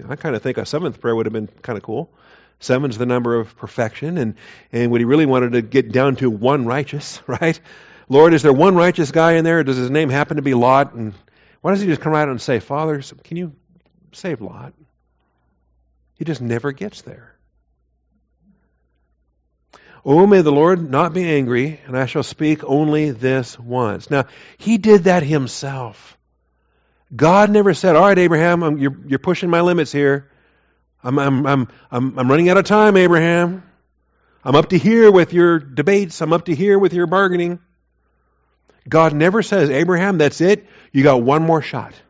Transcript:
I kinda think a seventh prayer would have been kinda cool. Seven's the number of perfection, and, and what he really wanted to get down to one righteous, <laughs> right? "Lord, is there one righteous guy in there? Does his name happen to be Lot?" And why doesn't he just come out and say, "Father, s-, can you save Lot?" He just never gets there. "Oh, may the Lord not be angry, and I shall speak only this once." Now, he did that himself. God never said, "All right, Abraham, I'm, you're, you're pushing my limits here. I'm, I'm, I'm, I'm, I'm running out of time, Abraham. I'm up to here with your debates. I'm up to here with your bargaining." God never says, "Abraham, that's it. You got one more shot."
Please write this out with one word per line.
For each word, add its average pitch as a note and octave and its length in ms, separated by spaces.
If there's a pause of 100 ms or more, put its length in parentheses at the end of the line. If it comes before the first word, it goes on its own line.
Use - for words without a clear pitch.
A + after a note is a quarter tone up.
I C3+ 80
kinda C3 240
think B2+ 180
a G2+ 80
seventh D#3+ 340
prayer A#2 140
would A2+ 120
have A2 60
been A2 160 (140)
kinda A2 180
cool. A#2+ 300 (480)
Seven's C3 400
the B2 80
number A#2+ 300
of A2+ 200
perfection, C3 640
and, A2+ 160 (380)
and A#2+ 180
what A#2 100
he A#2+ 40
really D3 220
wanted B2+ 260
to B2 100
get A#2 300
down C3 240
to C3 120
one A#2+ 380
righteous, C#3+ 580
<laughs> - 40
right? D#3+ 320 (480)
"Lord, D#3+ 260
is C#3 80
there D3 100
one F3 220
righteous E3+ 380
guy E3 220
in E3 100
there? E3 180
Does C3+ 140
his B2 140
name D3 200
happen D3 280
to C#3+ 40
be C3+ 120
Lot?" C3 400
And A2 200 (460)
why E3 100
doesn't G3+ 160
he F3 60
just C3+ 100
come D#3 120
out D3+ 140
and B2 120
say, B2+ 180
"Father, D3+ 400
s-, - 240
can - 140
you F3 160 (600)
save D#3 280
Lot?" A2+ 320 (1400)
He - 80
just D3+ 160
never A#2 320
gets G3 300
there. - 340 (2750)
"Oh, D#3+ 220
may G3 160
the D3+ 80
Lord D#3+ 400
not D#3 240
be F3+ 160
angry, C#3 560
and C3 100
I C3 100
shall C3+ 180
speak D3+ 400
only D3+ 480
this C3 440
once." A#2+ 540
Now, C#3 140 (320)
he A3 220
did G3+ 260
that F3+ 180
himself. C3+ 960 (1000)
God F3+ 360
never G3+ 220
said, F3+ 220
"All D#3 80
right, G3 160
Abraham, E3+ 460
I'm, D3+ 140
you're, C#3 180 (100)
you're C3+ 140
pushing F3+ 280
my E3+ 120
limits F3 320
here. C#3 360 (720)
I'm, B2+ 160
I'm, C#3 280
I'm, C3+ 220 (220)
I'm, B2 280
I'm B2+ 100
running E3 200
out F3+ 80
of G3 80
time, G#3+ 320
Abraham. F3 680 (840)
I'm C3 120
up E3 140
to F#3 80
here G#3+ 340
with F3+ 200
your E3+ 280
debates. D#3 600
I'm D#3 120
up E3 140
to F3 80
here G3 240
with F#3+ 140
your F3 140
bargaining." F3 540 (1300)
God D#3 260
never F#3 280
says, F3 280
"Abraham, F3 480
that's D3 220
it. G3+ 260 (260)
You C3+ 100
got C3+ 200
one C#3+ 200
more D#3+ 200
shot." - 320 (160)